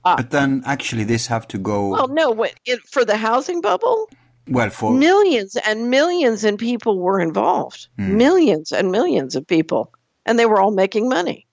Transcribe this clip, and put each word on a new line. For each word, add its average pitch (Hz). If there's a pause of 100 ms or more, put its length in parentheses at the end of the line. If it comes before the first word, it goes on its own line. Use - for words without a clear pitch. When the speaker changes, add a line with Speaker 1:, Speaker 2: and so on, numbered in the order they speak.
Speaker 1:
Ah. 180
Speaker 2:
But 123
then 135
actually 131
this 113
have 113
to -
go 101
Speaker 1:
Well, 254
no, 294
what, 220 (120)
it, 240
for -
the 208
housing 254
bubble? 427 (380)
Speaker 2:
Well, 120
for 110
Speaker 1:
Millions 294
and 226
millions 277
of 208
people 226
were 185
involved. - (100)
Speaker 2:
Hmm. 196
Speaker 1:
Millions 247
and 185
millions 196
of 135
people. 160 (320)
And 233
they 233
were 214
all 202
making 202
money. 294